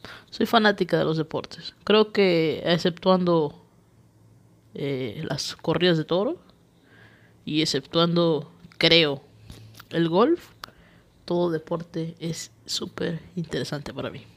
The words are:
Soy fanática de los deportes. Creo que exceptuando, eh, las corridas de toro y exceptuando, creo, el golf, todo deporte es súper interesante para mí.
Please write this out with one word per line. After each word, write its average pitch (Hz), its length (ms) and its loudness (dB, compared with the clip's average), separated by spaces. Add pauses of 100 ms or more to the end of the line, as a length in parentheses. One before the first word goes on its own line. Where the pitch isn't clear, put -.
(300)
Soy - 160 -2
fanática 202 520 2
de 151 60 2
los 156 120 0
deportes. - 580 -8 (100)
Creo 214 280 4
que 170 540 2
exceptuando, 175 880 2 (1200)
eh, 135 560 -6
las - 240 -6
corridas 165 420 2
de 156 80 -2
toro 208 340 -2 (1080)
y 151 180 -2
exceptuando, 165 880 0 (280)
creo, 160 440 6 (680)
el 165 180 0
golf, 240 420 2 (760)
todo 175 260 0
deporte 165 680 -8
es 160 320 -10 (160)
súper - 540 -6 (160)
interesante 147 580 -8
para 127 160 -10
mí. - 120 -14 (140)